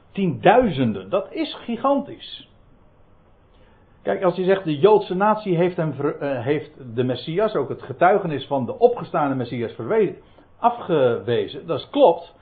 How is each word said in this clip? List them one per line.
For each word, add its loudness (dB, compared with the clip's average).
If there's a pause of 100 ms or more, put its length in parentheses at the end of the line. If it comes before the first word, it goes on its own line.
(120)
Tienduizenden, 2
dat -2
is -6
gigantisch. -4 (1500)
Kijk, -4
als 2
je -4
zegt 2
de -2
Joodse 4
natie 0
heeft 2
hem -2
ver-, -4
eh, -4
heeft -4
de 0
Messias, -2
ook -2
het -10
getuigenis 2
van -2
de -6
opgestane 2
Messias -4
verwe-, 0 (460)
afgewezen, 0
dat -4
is -14
klopt, 4